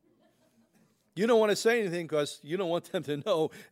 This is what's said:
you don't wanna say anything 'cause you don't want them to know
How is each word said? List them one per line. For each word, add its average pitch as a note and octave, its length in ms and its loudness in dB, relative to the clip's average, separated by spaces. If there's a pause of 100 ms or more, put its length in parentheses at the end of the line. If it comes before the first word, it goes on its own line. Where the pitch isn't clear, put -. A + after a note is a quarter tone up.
(1160)
you F#3+ 100 0
don't A3+ 140 6
wanna G#3 160 4
say A#3 240 2
anything F3 280 -4
'cause D3 340 -2
you D#3 160 -6
don't F#3+ 100 -2
want E3+ 240 -4
them F3+ 120 -2
to C#3+ 120 -4
know D#3+ 340 -2 (220)